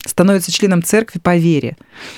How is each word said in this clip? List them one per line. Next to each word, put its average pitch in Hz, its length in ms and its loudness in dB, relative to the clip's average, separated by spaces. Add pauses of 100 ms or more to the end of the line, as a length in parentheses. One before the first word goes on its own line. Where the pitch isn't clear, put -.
становится 185 460 0
членом 185 320 0
церкви 214 360 -2
по 180 180 0
вере. 165 400 0 (400)